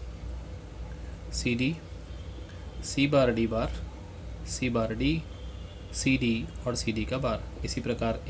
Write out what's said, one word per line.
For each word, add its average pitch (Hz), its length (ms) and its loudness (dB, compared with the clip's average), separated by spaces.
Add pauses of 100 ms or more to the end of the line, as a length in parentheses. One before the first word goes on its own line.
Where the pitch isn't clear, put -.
(1400)
C - 100 0
D, 127 280 4 (1200)
C 143 200 4
bar, 127 240 8
D 113 160 6
bar, 120 160 2 (800)
C 123 260 0
bar, 113 260 2
D, 156 180 6 (840)
C 131 140 6
D 117 240 4 (260)
और 123 80 2
C - 140 0
D 107 200 0
का 131 80 2
bar। 120 260 0 (220)
इसी - 160 -2
प्रकार 120 480 2